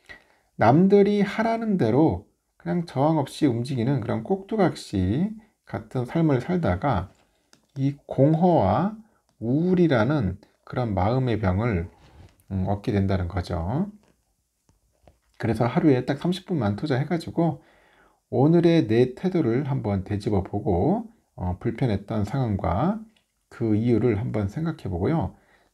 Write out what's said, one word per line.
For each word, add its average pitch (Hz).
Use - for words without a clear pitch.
남들이 196
하라는 220
대로 120
그냥 175
저항 156
없이 -
움직이는 123
그런 110
꼭두각시 175
같은 113
삶을 151
살다가 120
이 139
공허와 156
우울이라는 139
그런 117
마음의 117
병을, 95
음, 95
얻게 101
된다는 95
거죠. 95
그래서 113
하루에 135
딱 143
삼십 180
분만 107
투자해가지고 147
오늘의 160
내 123
태도를 151
한번 101
되짚어보고, 104
어, 90
불편했던 110
상황과 120
그 110
이유를 113
한번 117
생각해보고요. 139